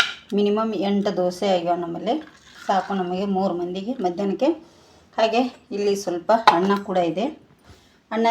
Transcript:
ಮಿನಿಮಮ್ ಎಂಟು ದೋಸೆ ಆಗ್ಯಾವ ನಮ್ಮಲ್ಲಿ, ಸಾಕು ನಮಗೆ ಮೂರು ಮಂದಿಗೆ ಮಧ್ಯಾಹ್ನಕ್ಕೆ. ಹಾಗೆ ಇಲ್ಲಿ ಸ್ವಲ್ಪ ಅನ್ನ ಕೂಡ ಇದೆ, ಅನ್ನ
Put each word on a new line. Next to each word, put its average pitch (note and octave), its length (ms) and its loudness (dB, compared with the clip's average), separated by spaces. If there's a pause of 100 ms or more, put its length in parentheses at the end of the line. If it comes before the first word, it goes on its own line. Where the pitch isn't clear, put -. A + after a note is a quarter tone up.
(380)
ಮಿನಿಮಮ್ G#3 340 2 (180)
ಎಂಟು G3+ 220 0 (100)
ದೋಸೆ F3+ 340 0
ಆಗ್ಯಾವ F3 300 0
ನಮ್ಮಲ್ಲಿ, F3 320 -2 (500)
ಸಾಕು G3 340 0
ನಮಗೆ F3+ 240 -2 (120)
ಮೂರು F#3 260 0
ಮಂದಿಗೆ F#3+ 300 -6 (120)
ಮಧ್ಯಾಹ್ನಕ್ಕೆ. G3+ 460 0 (640)
ಹಾಗೆ A3+ 240 2 (360)
ಇಲ್ಲಿ G3+ 180 0 (100)
ಸ್ವಲ್ಪ F3 260 -2 (260)
ಅನ್ನ G3 140 2 (180)
ಕೂಡ F#3 100 0 (120)
ಇದೆ, F#3 140 -2 (880)
ಅನ್ನ A3+ 180 2